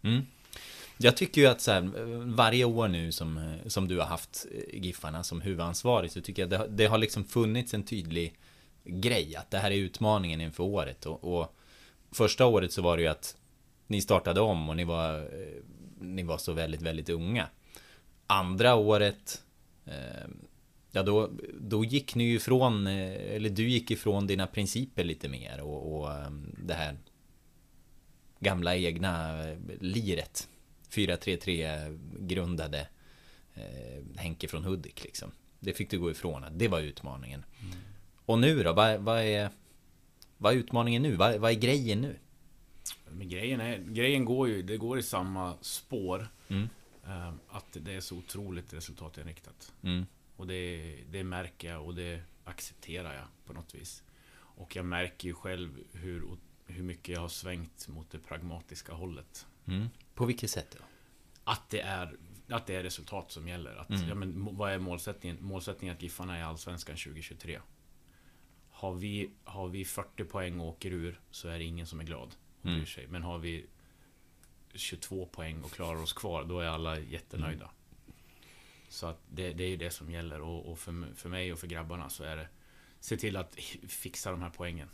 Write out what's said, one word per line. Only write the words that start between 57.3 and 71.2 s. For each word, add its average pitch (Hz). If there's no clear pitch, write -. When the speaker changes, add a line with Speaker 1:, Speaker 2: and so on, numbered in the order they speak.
Speaker 2:
mot 78
det 85
pragmatiska 82
hållet. 82
Speaker 1:
Mm. 95
På 123
vilket 117
sätt -
då? -
Speaker 2:
Att -
det 107
är, 92
att 117
det 95
är 92
resultat 90
som 82
gäller. 80
Att, -
Speaker 1:
Mm. 95
Speaker 2:
ja, 85
men 95
må-, 101
vad 98
är 95
målsättningen? 87
Målsättningen 92
är -
att 82
Giffarna 87
är 85
i -
Allsvenskan 80
tjugotjugotre. 78
Har 95
vi, 101
har 95
vi 95
fyrtio -
poäng 90
och 82
åker 82
ur, 87